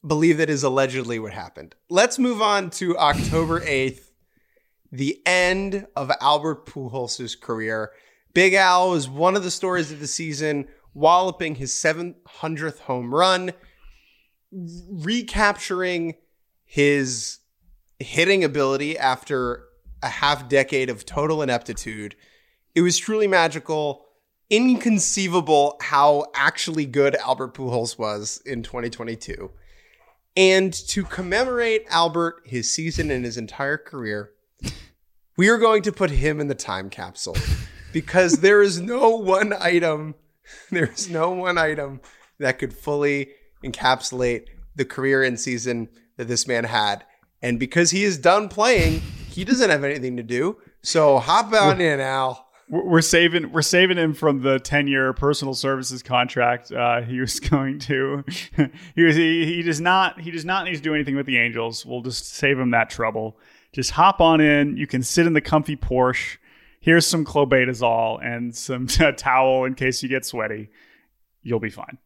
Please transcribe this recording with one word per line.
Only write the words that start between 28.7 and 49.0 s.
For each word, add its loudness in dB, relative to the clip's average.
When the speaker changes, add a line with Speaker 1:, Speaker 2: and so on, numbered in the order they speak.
Speaker 1:
twenty-two. -12
And 4
to -6
commemorate -2
Albert, 0
his -6
season, -4
and -2
his -8
entire -6
career, -10
we 4
are 4
going 4
to -2
put -2
him 0
in -4
the -4
time -8
capsule -10
because 2
there 6
is 2
no 2
one 2
item, 0
<laughs> -20
there 2
is -10
no 0
one -2
item -2
that -2
could -6
fully -2
encapsulate -2
the -2
career 0
and -2
season -6
that -10
this -2
man -2
had. -2
And -2
because 2
he 0
is 0
done 4
playing, 2